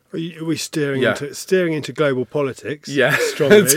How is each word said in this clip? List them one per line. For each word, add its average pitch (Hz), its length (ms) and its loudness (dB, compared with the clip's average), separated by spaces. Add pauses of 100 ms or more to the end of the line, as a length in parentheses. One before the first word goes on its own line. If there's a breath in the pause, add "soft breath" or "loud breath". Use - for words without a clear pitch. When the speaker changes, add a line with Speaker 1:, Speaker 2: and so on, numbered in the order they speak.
(120)
Speaker 1:
Are - 60 -10
you, 165 240 -10
are - 40 -8
we 156 100 -2
steering 139 460 -4
Speaker 2:
Yeah. 113 100 2
Speaker 1:
into, 143 220 -8
steering 180 400 -2
into 143 200 -6
global 135 320 0
politics 143 600 -6
Speaker 2:
Yeah. 139 280 2
<laughs> 160 40 0
Speaker 1:
strongly? 202 420 6 (140)